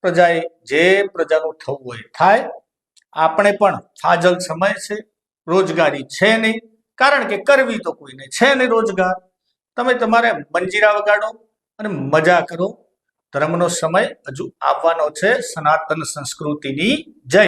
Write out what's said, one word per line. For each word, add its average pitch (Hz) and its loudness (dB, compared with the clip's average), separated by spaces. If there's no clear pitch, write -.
પ્રજાએ 170 4
જે 151 2
પ્રજાનું 160 -2
થવું 135 -10
હોય 117 -14
થાય. 196 4
આપણે 202 2
પણ 185 2
ફાજલ 175 2
સમય 180 -2
છે, 208 -8
રોજગારી 160 0
છે 208 2
નહીં, 220 -2
કારણ 262 2
કે 202 -2
કરવી 262 2
તો 165 -4
કોઈને 135 -10
છે 262 4
નહીં 247 0
રોજગાર. 185 0
તમે 247 0
તમારે 233 2
મંજીરા 202 2
વગાડો 208 0
અને 208 -8
મજા 160 4
કરો. 175 -4
ધર્મનો 165 0
સમય 170 0
હજુ 131 -10
આવવાનો 160 0
છે. 196 2
સનાતન 156 -2
સંસ્કૃતિની 147 -4
જય. 202 6